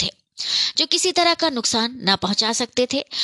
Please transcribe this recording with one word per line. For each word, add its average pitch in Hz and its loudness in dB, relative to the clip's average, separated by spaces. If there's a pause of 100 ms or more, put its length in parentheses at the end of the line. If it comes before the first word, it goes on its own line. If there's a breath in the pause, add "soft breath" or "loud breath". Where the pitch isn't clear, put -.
थे, 180 -2 (680 loud breath)
जो 311 4
किसी 349 0
तरह 339 4
का 330 0
नुकसान 240 -2
ना 190 2
पहुंचा 208 0
सकते 247 0
थे 277 -2 (180 loud breath)